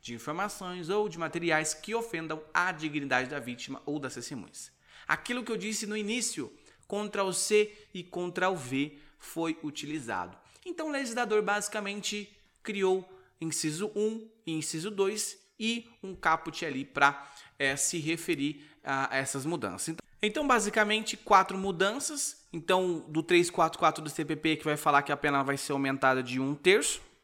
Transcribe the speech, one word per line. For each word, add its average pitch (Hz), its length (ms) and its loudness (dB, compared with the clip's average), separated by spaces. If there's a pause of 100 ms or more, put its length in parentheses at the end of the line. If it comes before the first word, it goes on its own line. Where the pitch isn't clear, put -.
de - 120 -12
informações 180 760 -6
ou 208 200 2
de 165 80 -12
materiais 165 560 0
que - 220 -8
ofendam 165 480 -4 (100)
a 180 180 2
dignidade 143 580 0
da 143 100 -6
vítima 123 460 -8
ou 147 120 -4
das 139 160 -6
testemunhas. - 580 -12 (360)
Aquilo 240 360 -2
que 226 80 -6
eu 220 60 -2
disse 208 300 -4
no 208 100 -4
início, 214 560 -4 (320)
contra 202 380 -4
o 190 100 0
C 208 400 4 (200)
e 180 100 -8
contra 175 460 -2
o 190 60 0
V 139 440 -2 (180)
foi 165 460 -4
utilizado. 131 760 -6 (260)
Então 330 260 -6
o - 20 -4
legislador 233 500 0
basicamente 202 960 -4 (240)
criou 190 480 2 (320)
inciso 165 540 -2
um 220 340 0 (160)
e 165 60 -4
inciso 160 400 -4
dois 202 480 0 (200)
e 226 300 -2 (140)
um 190 100 -8
caput 165 500 0
ali 139 220 -4
pra, 143 420 4 (300)
é, 139 180 2
se - 220 -2
referir 156 720 -2 (140)
a 135 320 -2
essas 135 300 -2
mudanças. 123 440 -4
Então, 165 160 -8 (160)
então, 240 260 0
basicamente, 214 680 2
quatro 190 400 6
mudanças. 196 960 -2
Então, 170 560 2
do 156 140 0
três 170 300 6
quatro 160 260 2
quatro 160 260 4
do 151 60 -6
C 151 160 -4
P 151 100 -2
P, 156 200 2
que 156 100 -6
vai 151 100 2
falar 143 280 6
que 147 80 -2
a 143 60 2
pena 143 260 2
vai 139 120 0
ser - 160 -4
aumentada 135 520 4
de 123 160 -2
um 139 160 0
terço 196 440 4 (240)